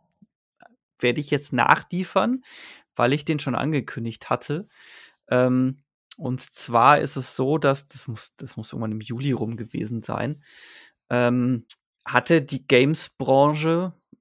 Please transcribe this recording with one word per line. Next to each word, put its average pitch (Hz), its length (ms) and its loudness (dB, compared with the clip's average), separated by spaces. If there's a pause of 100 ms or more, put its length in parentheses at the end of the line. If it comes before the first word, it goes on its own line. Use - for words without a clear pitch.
(1000)
werde 123 220 0
ich 143 100 -8
jetzt 143 220 -2
nachliefern, 190 880 0 (540)
weil 120 160 4
ich 147 120 -2
den 156 140 -2
schon 127 160 -4
angekündigt 123 760 -4
hatte. 147 380 -4 (600)
Ähm, 127 560 2 (320)
und 127 240 -6
zwar 120 580 4
ist - 180 -4
es 127 200 -8
so, 143 220 0
dass, 139 280 0
das - 220 -12
muss, - 280 -12
das - 200 -14
muss - 160 -10
irgendwann 113 200 -6
im 107 80 -6
Juli 123 320 -4
rum 113 240 -4
gewesen 110 440 -8
sein, 117 420 -6 (680)
ähm, 123 540 2 (420)
hatte 127 360 4
die 135 240 -8
Games-Branche 151 1300 2 (260)